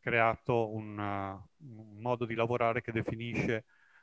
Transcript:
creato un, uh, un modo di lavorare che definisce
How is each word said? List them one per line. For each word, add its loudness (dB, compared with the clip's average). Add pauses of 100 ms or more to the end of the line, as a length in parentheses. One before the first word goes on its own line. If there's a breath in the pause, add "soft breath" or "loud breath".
creato 4
un, -8
uh, -6
un -16
modo 0
di -4
lavorare 2
che -8
definisce -2 (360 soft breath)